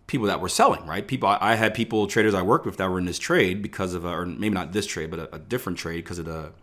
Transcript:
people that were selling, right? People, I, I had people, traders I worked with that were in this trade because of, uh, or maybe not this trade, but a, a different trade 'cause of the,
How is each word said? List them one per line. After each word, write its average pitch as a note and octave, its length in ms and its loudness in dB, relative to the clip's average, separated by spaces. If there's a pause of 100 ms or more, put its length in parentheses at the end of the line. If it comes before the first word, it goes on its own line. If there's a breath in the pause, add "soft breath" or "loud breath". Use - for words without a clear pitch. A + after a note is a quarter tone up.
people A#2+ 200 0
that F2 120 0
were F2+ 100 -4
selling, A3 360 4
right? F#2+ 220 -6
People, B2 220 2
I, G2+ 120 4
I A2 140 6
had A2 180 2
people, A2 320 2
traders G#2+ 300 4
I F#2 80 2
worked A#2+ 240 2
with F#2+ 100 -6
that F#2+ 140 0
were F#2 80 0
in F2+ 60 0
this F2+ 120 -4
trade G#2 460 2
because F#2+ 320 -4
of, F2 100 -6
uh, F2 40 -2
or F2 180 -4
maybe G2+ 260 -2
not F2 180 -4
this G2+ 140 -2
trade, D#2+ 240 -6
but E2 100 -6
a, D#2+ 160 -12
a D#2 40 -12
different G2+ 400 -6
trade E2+ 260 -6
'cause F2 140 -8
of E2 60 -8
the, D#2+ 260 -8 (120)